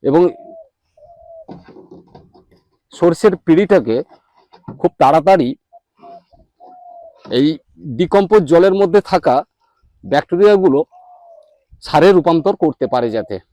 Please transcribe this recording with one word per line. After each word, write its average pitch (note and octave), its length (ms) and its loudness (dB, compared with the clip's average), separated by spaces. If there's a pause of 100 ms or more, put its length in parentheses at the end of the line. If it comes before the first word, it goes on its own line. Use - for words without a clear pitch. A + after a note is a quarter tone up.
এবং E3 260 0 (2750)
সর্ষের F3 420 0
পিঁড়িটাকে D#3+ 680 0 (760)
খুব F3 180 -2
তাড়াতাড়ি D3 580 2 (1800)
এই C#3+ 280 -2 (380)
ডিকম্পোজ G3 460 0
জলের E3+ 300 2
মধ্যে G3 280 0
থাকা D#3 420 -2 (600)
ব্যাকটেরিয়াগুলো E3+ 840 0 (960)
সারে D#3+ 300 2
রূপান্তর E3 440 0
করতে C#3 320 -4
পারে A#2+ 240 -4
যাতে। G#2 280 -8 (140)